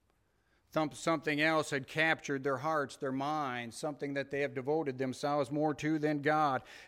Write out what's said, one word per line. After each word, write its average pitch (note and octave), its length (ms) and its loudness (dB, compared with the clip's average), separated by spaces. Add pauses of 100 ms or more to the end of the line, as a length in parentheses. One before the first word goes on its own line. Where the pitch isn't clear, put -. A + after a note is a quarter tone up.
(720)
Thump-, D#3 240 -2
something D3+ 460 0
else D#3 300 2
had C#3 160 -2
captured D#3 580 0
their C#3 140 0
hearts, D3 380 -2
their C#3 140 -4
minds, C3 640 -2
something D3 380 -6
that C#3 180 -4
they C#3+ 100 0
have C#3 140 0
devoted C3+ 440 -2
themselves C#3+ 520 0
more D3+ 260 2
to D#3 220 0
than D3+ 220 2
God. D3 420 4 (260)